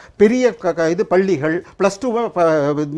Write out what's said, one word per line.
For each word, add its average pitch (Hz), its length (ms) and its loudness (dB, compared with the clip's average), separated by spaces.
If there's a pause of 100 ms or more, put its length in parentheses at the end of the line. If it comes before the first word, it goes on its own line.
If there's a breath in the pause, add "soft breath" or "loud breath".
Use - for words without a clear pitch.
(160 loud breath)
பெரிய 233 380 2
க-, 175 180 -4
க-, 160 180 -2
இது 175 160 -2
பள்ளிகள் 175 600 -2 (120 loud breath)
பிளஸ் 196 220 0
டூவை 233 280 -4
ப-, 180 140 -2 (540)